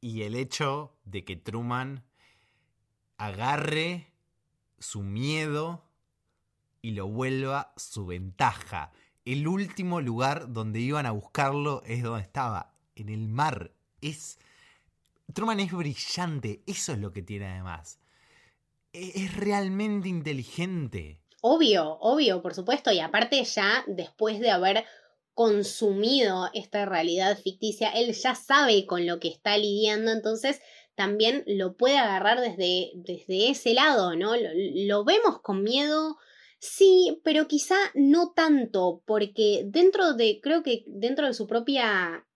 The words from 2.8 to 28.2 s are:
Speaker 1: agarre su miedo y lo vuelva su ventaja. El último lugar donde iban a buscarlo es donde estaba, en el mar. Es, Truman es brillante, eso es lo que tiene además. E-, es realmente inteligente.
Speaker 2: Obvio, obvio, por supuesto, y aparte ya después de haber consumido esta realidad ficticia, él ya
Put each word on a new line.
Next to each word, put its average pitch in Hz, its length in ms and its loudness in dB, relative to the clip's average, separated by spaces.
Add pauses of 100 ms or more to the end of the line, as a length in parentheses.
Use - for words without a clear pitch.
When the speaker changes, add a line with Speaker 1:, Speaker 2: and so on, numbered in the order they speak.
Speaker 1:
agarre 151 960 -4 (680)
su - 240 -12
miedo 151 840 -6 (960)
y 110 100 -8
lo 98 160 -6
vuelva 131 680 -4
su - 300 -12
ventaja. 92 840 -4 (320)
El 143 240 -4
último 180 520 -4
lugar 131 520 -2
donde 110 280 -4
iban 139 260 -2
a 120 40 -4
buscarlo 139 760 -4
es 120 180 -6
donde 117 200 -6
estaba, 113 520 -6 (200)
en 104 140 -14
el 110 200 -6
mar. 120 460 -4 (260)
Es, - 380 -12 (960)
Truman 214 260 0
es 185 120 -2
brillante, 151 960 -6
eso 180 260 -6
es 113 60 -4
lo 101 140 -6
que 98 100 -10
tiene 98 240 -8
además. 92 540 -12 (920)
E-, 180 200 -12 (120)
es 190 120 -8
realmente 202 720 -2
inteligente. 147 1120 -6 (200)
Speaker 2:
Obvio, 214 600 4
obvio, 226 420 2
por 170 120 -6
supuesto, 233 380 -2
y 185 80 4
aparte 226 440 0
ya 220 420 0
después 208 540 -4
de 233 100 4
haber 196 340 4 (500)
consumido 208 1160 2
esta 208 320 -4
realidad 185 540 0
ficticia, 208 520 -4
él 233 220 0
ya 247 220 -2